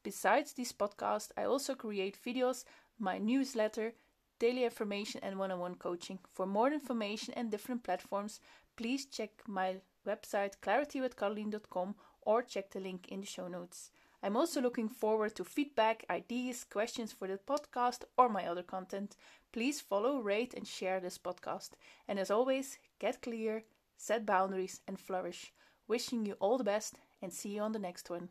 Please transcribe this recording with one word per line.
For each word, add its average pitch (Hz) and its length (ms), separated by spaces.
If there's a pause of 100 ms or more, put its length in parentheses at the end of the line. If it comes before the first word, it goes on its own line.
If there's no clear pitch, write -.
Besides 214 520
these 247 200
podcasts, 208 640
I 208 60
also 269 320
create 202 500
videos, 254 380 (340)
my 190 220
newsletter, 226 720 (460)
daily 247 260
affirmation 208 580
and 196 140
one-on-one 180 380
coaching. 175 440 (140)
For 190 140
more 226 260
information 233 640
and 233 160
different 233 320
platforms, 202 560 (360)
please 254 300
check 214 240 (180)
my 190 300 (280)
website 202 560
clarity 277 400
with 254 160
caroline 208 340
dot 214 180
com 185 260 (260)
or 220 200
check 202 300
the 202 80
link 185 300
in 196 120
the 202 60
show 185 200
notes. 175 440 (320)
I'm 202 140
also 330 220
looking 247 300
forward 220 460
to 180 80
feedback, 226 640
ideas, 240 540
questions 220 500
for 190 140
the 190 100
podcast 247 680 (120)
or 254 100
my 196 200
other 175 160
content. 190 520 (360)
Please 262 300
follow, 240 380
rate 220 360
and - 120
share 190 320
this 180 200
podcast. - 520 (360)
And 208 100
as 196 140
always, 262 480 (180)
get 240 240
clear, 220 440 (320)
set 220 280
boundaries 190 640
and 196 120
flourish. 180 540 (340)
Wishing 226 380
you 196 140
all 214 180
the 254 60
best 208 340 (240)
and 180 100
see - 180
you 208 120
on 220 100
the 220 80
next 180 300
one. 175 220